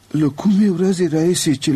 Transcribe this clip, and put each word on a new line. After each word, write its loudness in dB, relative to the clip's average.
له 0
کومې 2
ورځې 0
راهیسې 0
چې -2